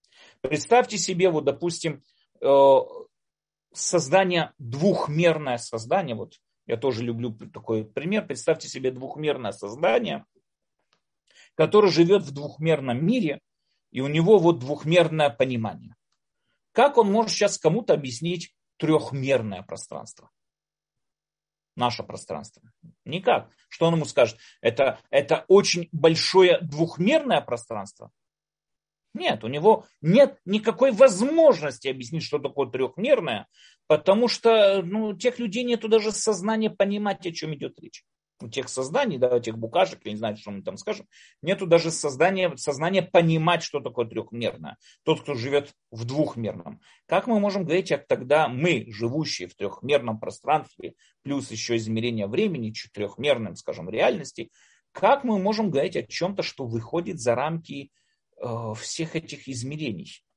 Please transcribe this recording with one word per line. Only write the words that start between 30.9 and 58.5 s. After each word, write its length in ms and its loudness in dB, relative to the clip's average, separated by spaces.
возможности 960 4
объяснить, 340 -6
что 160 -4
такое 300 -4
трёхмерное, 800 -2
потому 420 4
что, 540 4
ну, 240 -4
у 100 -6
тех 220 -2
людей 260 -4
нету 240 -2
даже 240 2
сознания 560 -2
понимать, 580 -2
о 60 -6
чём 220 -8
идёт 260 -12
речь. 240 -20
У 80 -14
тех 200 -6
созданий, 500 -2
да, 160 2
у 60 2
тех 160 -6
букашек, 480 -2
я 80 -8
не 60 -10
знаю, 180 -6
что 140 -16
мы 120 -12
там 140 -10
скажем, 320 -10
нету 240 -2
даже 240 4
сознания, 640 0
сознания 460 -2
понимать, 600 2
что 180 -6
такое 260 -4
трёхмерное. 720 -8
Тот, 180 0
кто 120 -8
живёт 380 -2
в 140 -10
двухмерном. 760 -6
Как 200 0
мы 140 0
можем 240 -2
говорить, 240 -2
как 180 -4
тогда 400 2
мы, 440 -2
живущие 580 -6
в 60 -20
трёхмерном 640 -2
пространстве, 720 -6
плюс 280 -6
ещё 260 -4
измерение 500 -4
времени, 460 -4
чуть 200 -18
трёхмерным, 640 -4
скажем, 320 -12
реальности, 600 -4
как 320 2
мы 140 0
можем 320 -2
говорить 260 -2
о 60 -4
чём-то, 400 -6
что 240 -10
выходит 520 -6
за 160 0
рамки, 560 -6
э, 360 -8